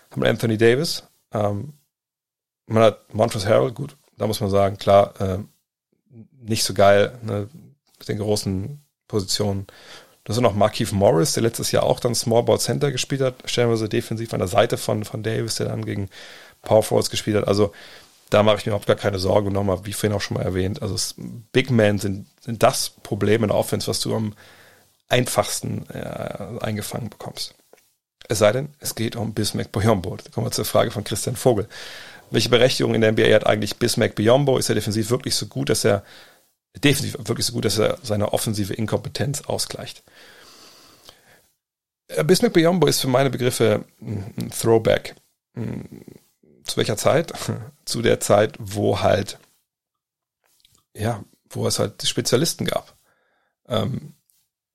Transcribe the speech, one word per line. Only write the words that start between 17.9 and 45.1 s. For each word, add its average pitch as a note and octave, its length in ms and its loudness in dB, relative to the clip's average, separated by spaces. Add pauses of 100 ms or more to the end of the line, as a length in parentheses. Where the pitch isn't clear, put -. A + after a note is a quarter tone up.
da G#2 140 6
mache G#2+ 140 4
ich - 60 -8
mir A2+ 60 -4
überhaupt G2+ 160 -4
gar A2 100 2
keine G2+ 220 -2
Sorgen. G2+ 300 2
Und G2 60 -2
nochmal, G2 300 -2
wie G2+ 80 -10
vorhin G#2 240 -2
auch F#2+ 60 -4
schon - 140 -4
mal - 80 -4
erwähnt, F#2 360 -2
also G2 140 -4
es, - 220 -6 (340)
Big C3+ 200 0
Men G#2 280 4
sind, G2 300 -6 (120)
sind A2+ 220 -8
das - 280 2
Problem G#2 520 0
in G#2 60 2
der - 100 2
Offense, - 300 -2
was G#2+ 120 -4
du A2+ 140 -2
am A2 200 -4 (760)
einfachsten, - 800 -2
äh, - 720 -10
eingefangen G#2+ 500 -6
bekommst. - 460 -12 (720)
Es G2+ 100 -2
sei G#2+ 140 6
denn, C#3 160 -4 (100)
es - 160 -8
geht A#2 220 -4
um A2+ 180 -6
Bismack A2 380 -4
Biyombo. G#2+ 440 2
Da - 140 -18
kommen A#2 160 -4
wir - 60 -6
zur A2 120 -2
Frage A2+ 280 2
von G#2 100 -6
Christian A#2 320 -6
Vogel. A2 340 2 (640)
Welche A#2 180 0
Berechtigung B2 460 4
in A2+ 80 2
der A2 80 6
N A2 60 0
B A2+ 140 4
A A2 40 8
hat G#2+ 120 4
eigentlich G#2+ 300 0
Bismack A2+ 380 0
Biyombo? B2+ 420 4
Ist - 140 0
er A2+ 40 0
defensiv G#2+ 360 -2
wirklich B2 240 -2
so G#2 120 -4
gut, C#3 220 -6
dass - 160 0
er, G2+ 180 2 (800)
defensiv C#3+ 360 2
wirklich A2+ 260 -4
so A#2 80 -4
gut, A#2 140 -2
dass G2+ 100 -2
er A2 260 0
seine G#2 300 -2
offensive G#2 400 -2
Inkompetenz A2+ 680 -4
ausgleicht? - 600 -8 (2000)
Äh, D#3 160 -2
Bismack F#3 300 2
Biyombo E3 320 4
ist C#3 160 2
für C3 60 -4
meine C3 200 4
Begriffe A#2+ 560 0 (160)
ein, G#2 380 -8
ein A#2 120 -8
Throwback. A2 640 2 (400)